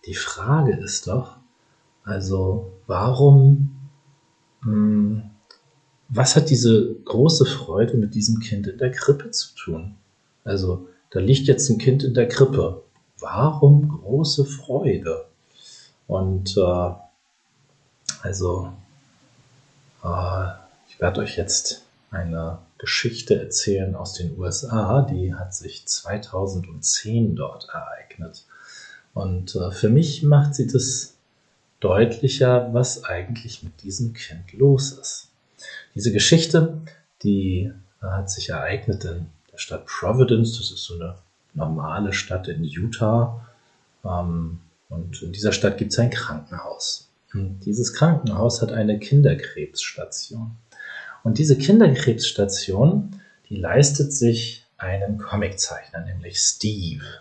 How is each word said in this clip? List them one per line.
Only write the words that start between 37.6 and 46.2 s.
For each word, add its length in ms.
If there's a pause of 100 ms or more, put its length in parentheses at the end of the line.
äh, 40
hat 240
sich 180
ereignet 560
in 220 (260)
der 60
Stadt 260
Providence. 720
Das 160
ist 120
so 100
eine 220 (380)
normale 580
Stadt 360
in 160
Utah. 840 (580)
Ähm, 540 (300)
und 340
in 100
dieser 200
Stadt 240
gibt's 220
ein 120
Krankenhaus. 960 (260)